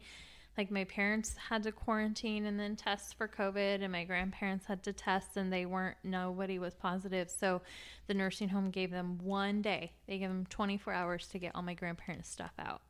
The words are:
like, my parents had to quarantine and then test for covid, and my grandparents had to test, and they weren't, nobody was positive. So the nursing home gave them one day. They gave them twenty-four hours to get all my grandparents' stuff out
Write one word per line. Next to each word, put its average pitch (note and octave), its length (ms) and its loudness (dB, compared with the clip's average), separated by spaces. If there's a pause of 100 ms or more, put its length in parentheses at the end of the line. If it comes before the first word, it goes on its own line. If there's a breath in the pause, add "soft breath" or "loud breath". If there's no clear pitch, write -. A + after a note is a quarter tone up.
(580 loud breath)
like, G3+ 140 0
my G3 140 2
parents G#3+ 500 2 (140)
had A3 140 2
to G#3+ 80 0
quarantine G#3+ 760 0
and G#3 140 0
then G#3 160 -2
test - 400 -2
for A3 120 0
covid, G3 540 2
and G3 100 0
my F3 140 0
grandparents F#3+ 640 0
had F#3+ 160 -2
to G3+ 100 -2
test, F#3+ 440 0
and F#3+ 140 2
they F3+ 140 2
weren't, F#3 380 0
nobody F#3 560 0
was F3+ 160 -2
positive. F#3 540 0
So F#3 320 4 (460 loud breath)
the G3+ 60 2
nursing F#3+ 360 2
home F#3+ 220 4
gave F#3 200 0
them F3+ 280 0
one G3 420 2
day. G3+ 300 0 (160)
They G3 120 -2
gave F#3+ 100 0
them F#3 160 0
twenty-four G3+ 480 0
hours F3 360 0
to F#3+ 100 -6
get F3 160 -4
all F3+ 80 -2
my F3 100 -2
grandparents' E3+ 560 -6
stuff - 300 -8
out - 300 -6